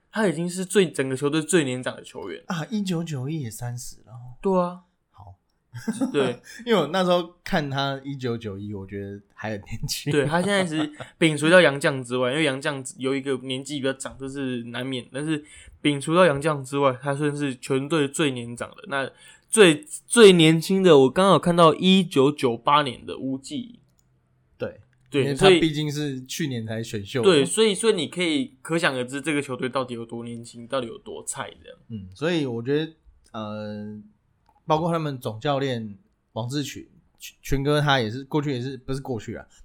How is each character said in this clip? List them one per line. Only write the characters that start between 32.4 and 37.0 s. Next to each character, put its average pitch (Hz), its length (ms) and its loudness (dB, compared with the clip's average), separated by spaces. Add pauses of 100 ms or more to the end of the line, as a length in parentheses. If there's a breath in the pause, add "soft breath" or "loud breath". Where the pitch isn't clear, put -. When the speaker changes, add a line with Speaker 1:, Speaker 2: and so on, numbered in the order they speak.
Speaker 2:
我 117 180 -6
觉 143 220 0
得， 160 80 -12 (400)
呃， 107 640 -10 (720)
包 156 100 2
括 170 140 -2
他 170 60 -2
们 147 200 -6
总 110 220 -10
教 143 180 -2
练 117 380 -4 (380)
王 113 120 -6
志 143 160 -4
群， - 240 -10 (320)